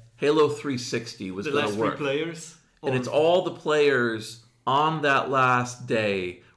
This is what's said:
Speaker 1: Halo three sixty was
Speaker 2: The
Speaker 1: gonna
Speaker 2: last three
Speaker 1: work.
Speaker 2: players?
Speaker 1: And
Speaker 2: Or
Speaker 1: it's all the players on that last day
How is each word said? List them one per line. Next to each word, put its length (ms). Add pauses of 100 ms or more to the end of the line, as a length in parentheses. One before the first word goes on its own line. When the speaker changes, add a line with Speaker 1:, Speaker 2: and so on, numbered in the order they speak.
(160)
Speaker 1:
Halo 320
three 300
sixty 540
was 140
Speaker 2:
The 60
Speaker 1:
gonna 140
Speaker 2:
last 80
three 140
Speaker 1:
work. 100
Speaker 2:
players? 580 (280)
Speaker 1:
And 100
Speaker 2:
Or 20
Speaker 1:
it's 120
all 340
the 80
players 960 (200)
on 380
that 280
last 580
day 540 (140)